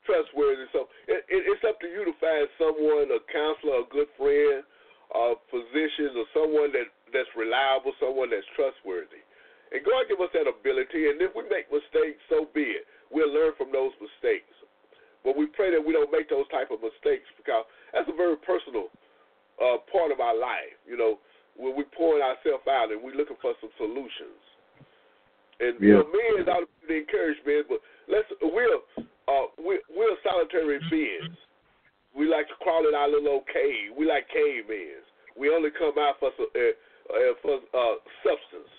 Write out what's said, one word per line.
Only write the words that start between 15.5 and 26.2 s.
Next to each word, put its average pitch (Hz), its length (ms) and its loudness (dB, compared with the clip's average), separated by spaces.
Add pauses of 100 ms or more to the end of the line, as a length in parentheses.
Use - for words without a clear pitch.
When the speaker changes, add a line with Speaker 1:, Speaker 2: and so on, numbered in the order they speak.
Speaker 1:
pray 190 240 2
that 156 40 4
we 156 120 0
don't 147 160 2
make 156 180 0
those 139 220 0
type - 240 -4
of 110 80 -8
mistakes, - 560 -4
because 113 320 -2 (240)
that's - 160 -2
a 320 80 -8
very 170 240 2
personal, 127 480 -4 (720)
uh, 123 160 4 (160)
part 170 160 2
of 131 100 -2
our 120 160 2
life, 117 380 -4 (160)
you 120 80 -8
know, 110 240 0 (340)
when 131 160 -6
we 143 240 -6
pouring 160 240 2
ourselves 139 480 -2
out 120 240 0
and 107 80 -6
we 131 160 -14
looking 147 240 -4
for 120 240 -2
some 110 160 -16
solutions. 107 640 -10 (1200)
And, - 160 -2
Speaker 2:
Yeah. 101 80 6
Speaker 1:
you 104 60 12 (100)
know, - 80 2
men 202 400 2